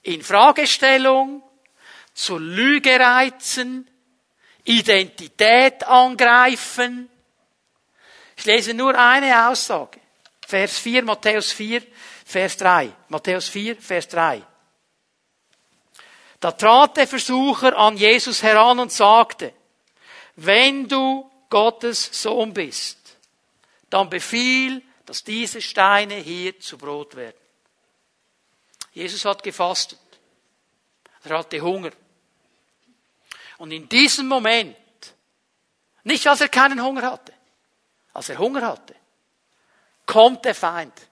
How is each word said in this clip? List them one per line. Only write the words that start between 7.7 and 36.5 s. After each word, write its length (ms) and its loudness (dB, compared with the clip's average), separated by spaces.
Ich 80 -16
lese 280 0
nur 240 0
eine 520 4
Aussage. 500 -6
Vers 320 -4
vier, 240 -2
Matthäus 480 -4
vier, 320 -8
Vers 320 -4
drei. 340 0
Matthäus 400 -6
vier, 260 -8
Vers 320 -8
drei. 340 -2
Da 120 -4
trat 460 4
der 100 2
Versucher 680 -2
an 180 4
Jesus 480 0
heran 360 4
und 120 -6
sagte, 640 2
„Wenn 540 0
du 420 -2
Gottes 720 -2
Sohn 320 -6
bist, 460 -12
dann 200 -2
befiehl, 720 -4
dass 180 -14
diese 380 -10
Steine 540 0
hier 440 -12
zu 180 -18
Brot 380 -16
werden.“ 220 -18
Jesus 320 -14
hat 180 -4
gefastet. 580 -6
Er 140 -6
hatte 240 -8
Hunger. 300 -8
Und 140 -18
in 160 -16
diesem 400 0
Moment, 480 -2
nicht 240 -2
als 140 2
er 80 0
keinen 340 2